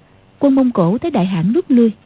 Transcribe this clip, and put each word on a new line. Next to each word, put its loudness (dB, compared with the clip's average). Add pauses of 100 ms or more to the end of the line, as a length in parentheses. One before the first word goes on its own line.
(380)
Quân 2
Mông 0
Cổ 0
thấy -6
Đại -2
Hãn -2
rút -2
lui, 2 (140)